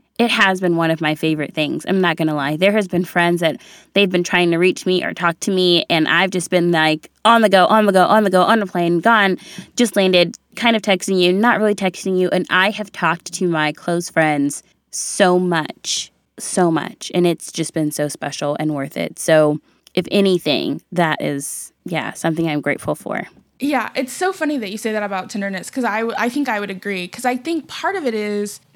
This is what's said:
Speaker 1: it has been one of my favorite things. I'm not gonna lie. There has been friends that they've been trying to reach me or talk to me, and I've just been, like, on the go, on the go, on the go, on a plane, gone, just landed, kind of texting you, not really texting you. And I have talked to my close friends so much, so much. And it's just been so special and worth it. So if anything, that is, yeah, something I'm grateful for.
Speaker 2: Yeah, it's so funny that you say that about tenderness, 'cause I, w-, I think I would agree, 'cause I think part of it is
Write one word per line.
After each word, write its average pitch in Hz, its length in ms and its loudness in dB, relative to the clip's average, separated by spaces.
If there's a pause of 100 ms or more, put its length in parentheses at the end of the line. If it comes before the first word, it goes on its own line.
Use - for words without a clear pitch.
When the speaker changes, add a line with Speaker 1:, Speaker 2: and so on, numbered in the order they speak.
(180)
Speaker 1:
it 233 120 2
has 190 300 2
been 175 160 2
one 165 160 0
of 160 80 -2
my 156 160 0
favorite 156 380 -4
things. 151 340 -4
I'm 190 120 0
not 170 160 2
gonna 156 200 -2
lie. 147 200 -2
There 185 140 4
has 208 160 0
been 180 180 -2
friends 175 360 0
that 165 200 -2 (340)
they've 196 160 4
been 180 120 0
trying 175 300 2
to 165 60 0
reach 180 280 2
me 185 160 0
or 175 120 -6
talk 170 260 -2
to - 100 -2
me, 180 400 2
and 160 160 2
I've 180 240 2
just 185 200 -6
been, 175 200 2
like, 156 400 2 (140)
on 226 180 6
the 208 60 4
go, 190 180 6
on 214 200 4
the 196 60 4
go, 185 120 6
on 220 180 6
the 202 80 2
go, 185 120 4
on 220 200 4
a 196 40 -4
plane, 175 340 0
gone, 202 380 4 (360)
just 240 220 0
landed, 180 400 4 (180)
kind 233 220 0
of 208 60 -4
texting 190 380 0
you, 175 120 4
not 208 260 2
really 208 160 2
texting 190 420 -2
you. 185 140 2
And 185 200 0
I 190 200 2
have 202 220 -10
talked 170 420 -2
to 185 140 -2
my 156 240 0
close 175 360 -4
friends 147 540 0 (300)
so 180 480 2
much, - 720 -4 (260)
so 180 320 0
much. - 420 -6
And 175 140 2
it's 165 240 -2
just - 240 -6
been 151 160 -2
so 147 160 -4
special 147 540 -6
and 156 120 -2
worth 143 240 -6
it. - 220 -6
So 156 400 4 (360)
if 180 180 -2
anything, 160 680 0 (120)
that 165 280 0
is, - 520 -8 (140)
yeah, 156 260 -6
something 165 360 -2
I'm 147 120 -2
grateful 147 340 -4
for. - 320 -8 (340)
Speaker 2:
Yeah, 269 340 -4
it's 254 180 -6
so 370 200 -2
funny 302 260 -4
that 208 120 -6
you 214 80 -8
say 220 140 -4
that 214 120 -4
about 196 260 -6
tenderness, 196 400 -6
'cause 254 140 -4
I, 220 160 -2
w-, 233 180 -4
I 226 100 0
think 269 200 -2
I 220 120 -4
would 202 100 -6
agree, 185 380 -6
'cause - 160 -12
I 254 120 0
think 320 320 -6
part 370 280 -6
of 339 80 -6
it 240 100 -2
is 208 440 -4 (180)